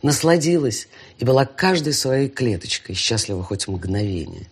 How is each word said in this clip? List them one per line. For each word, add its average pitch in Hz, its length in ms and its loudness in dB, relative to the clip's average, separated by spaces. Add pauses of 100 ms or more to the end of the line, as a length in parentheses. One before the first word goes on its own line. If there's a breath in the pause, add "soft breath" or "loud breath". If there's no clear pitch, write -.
насладилась 151 840 2 (280 loud breath)
и - 80 -6
была 131 220 6
каждой 160 480 0
своей 135 340 0
клеточкой - 680 -4
счастлива 101 480 -2
хоть 95 240 -6
мгновение. 92 840 -4